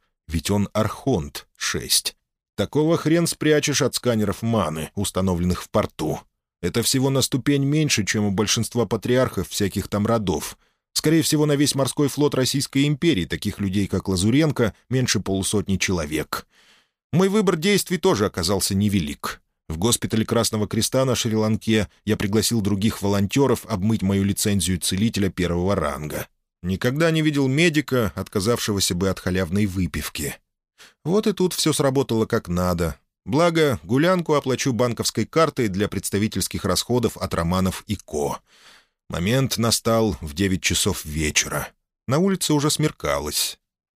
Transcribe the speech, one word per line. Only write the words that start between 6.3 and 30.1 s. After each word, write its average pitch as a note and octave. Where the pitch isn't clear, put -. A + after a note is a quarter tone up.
Это F2+
всего C3+
на C3+
ступень C#3
меньше, C#3+
чем G#2+
у G2+
большинства A2
патриархов G#2+
всяких G2
там G#2
родов. G2+
Скорее D#3
всего, D3+
на D3
весь C#3+
морской C3+
флот C#3+
Российской C3+
империи D3
таких F2
людей, G2
как F#2
Лазуренко, A2
меньше B2+
полусотни F#2+
человек. D#2
Мой F#3
выбор F#3+
действий F3+
тоже C3
оказался F#2+
невелик. F#2+
В D#2+
госпитале A2
Красного A2
Креста C3
на B2
Шри-Ланке A2
я G#2
пригласил G#2+
других G2+
волонтеров G2+
обмыть G#2
мою G2
лицензию F#2+
целителя G2
первого F2
ранга. D2
Никогда C3
не D#3+
видел C#3+
медика, C3+
отказавшегося G2
бы F#2+
от F2+
халявной F#2
выпивки. D2+